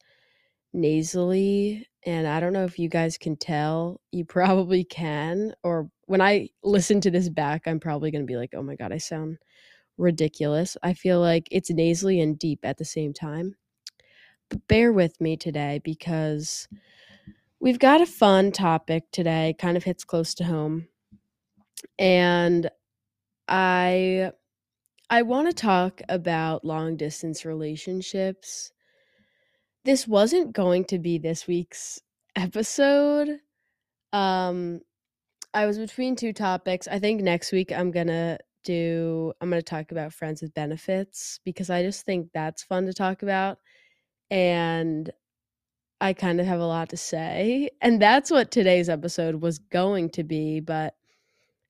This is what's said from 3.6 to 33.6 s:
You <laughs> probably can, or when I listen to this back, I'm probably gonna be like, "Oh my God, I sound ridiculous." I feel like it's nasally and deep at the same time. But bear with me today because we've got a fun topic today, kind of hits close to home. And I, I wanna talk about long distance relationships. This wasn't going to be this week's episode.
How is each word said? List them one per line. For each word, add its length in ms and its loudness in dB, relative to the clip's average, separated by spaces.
You 140 -6
<laughs> 20 -20
probably 580 2
can, 800 -4
or 260 -2
when 140 2
I 280 4
listen 380 4
to 80 4
this 180 2
back, 380 -2
I'm 140 -2
probably 300 -4
gonna 140 -4
be 120 -6
like, 180 -6
"Oh 80 -8
my 140 -10
God, 160 -8
I 60 -6
sound 400 -8
ridiculous." 840 0
I 120 0
feel 260 2
like 300 2
it's 200 -2
nasally 500 2
and 180 0
deep 260 -4
at 140 -6
the 60 -8
same 280 -6
time. 440 -8
But 200 -10
bear 240 6
with 280 2
me 160 -2
today 480 -6
because 840 -4
we've 180 2
got 240 8
a 40 4
fun 460 6
topic 600 0
today, 460 0
kind 180 0
of 80 -2
hits 200 -6
close 320 -2
to 80 -4
home. 440 -4
And 720 4
I, 840 2
I 120 6
wanna 300 2
talk 560 2
about 560 -2
long 320 -4
distance 480 -8
relationships. 1300 -8
This 220 2
wasn't 460 4
going 340 2
to 120 -2
be 200 -2
this 280 -4
week's 540 -6
episode. 1040 2